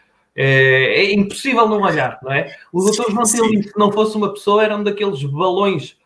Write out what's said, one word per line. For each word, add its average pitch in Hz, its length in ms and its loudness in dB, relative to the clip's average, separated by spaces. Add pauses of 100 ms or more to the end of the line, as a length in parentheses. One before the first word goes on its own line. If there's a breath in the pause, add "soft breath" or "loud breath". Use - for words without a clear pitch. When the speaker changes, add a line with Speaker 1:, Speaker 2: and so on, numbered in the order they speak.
(360 soft breath)
Speaker 1:
É, 131 680 4
é 202 120 0
impossível 220 540 0
não 208 140 0
olhar, 156 400 -2
não 131 120 -8
é? 156 200 -4 (200 loud breath)
O 175 100 0
doutor 214 280 0
João 233 140 0
Speaker 2:
Sim. 226 160 0
Speaker 1:
Tilly, 214 220 2
se - 140 -10
não 208 140 4
fosse 214 260 -2
uma 196 160 -2
pessoa, 208 300 0
era 214 120 0
um 208 80 -6
daqueles 202 400 -4
balões 175 720 -2 (100)